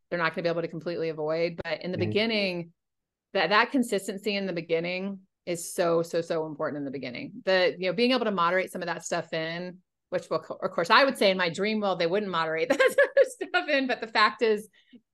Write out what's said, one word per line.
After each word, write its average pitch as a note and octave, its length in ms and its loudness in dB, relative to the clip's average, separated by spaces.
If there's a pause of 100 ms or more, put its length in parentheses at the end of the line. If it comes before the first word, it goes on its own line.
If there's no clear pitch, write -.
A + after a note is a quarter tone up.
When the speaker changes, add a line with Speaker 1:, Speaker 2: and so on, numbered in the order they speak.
(100)
Speaker 1:
they're F3 80 -2
not E3 160 0
gonna F#3 80 -4
be E3+ 60 0
able E3 140 0
to E3 60 -4
completely E3 420 -6
avoid. D#3+ 520 -2
But D#3+ 200 -6
in F3+ 100 -4
the F#3 60 -4
Speaker 2:
Mm-hmm. F3+ 100 0
Speaker 1:
beginning, G3 640 -2 (600)
that, F3 160 2
that G#3+ 200 4
consistency G3+ 640 -2
in G3 120 -2
the F#3 60 -4
beginning F3 680 -4 (260)
is E3+ 280 -6
so, E3+ 280 2
so, E3 200 -2
so E3 240 -2
important D3 320 -6
in C#3+ 60 -6
the C3+ 60 -6
beginning. C3 420 -10 (120)
The, F#3 340 4
you F#3 100 -4
know, F3+ 40 0
being A#3+ 200 2
able A#3+ 120 2
to G#3+ 80 0
moderate F3+ 400 2
some F#3 100 -8
of E3+ 40 -6
that E3+ 180 -6
stuff E3 280 -4
in, E3+ 460 -6 (300)
which - 220 -6
will, D#3+ 100 0
co-, - 200 -12
of - 120 -2
course, F3 180 0
I B3 140 8
would C4+ 140 2
say G#3 120 6
in F#3 60 2
my F3+ 140 0
dream G#3 300 -2
world, F#3+ 200 0
they E3+ 80 2
wouldn't G3 240 0
moderate D#3+ 360 0
<laughs> - 20 2
that - 100 4
sort C5 100 6 (300)
of C5 60 6 (220)
stuff D#4+ 200 0
in. C4+ 180 2
But A#3+ 140 -2
the A3 80 -6
fact A#3+ 340 2
is, G#3+ 260 2 (460)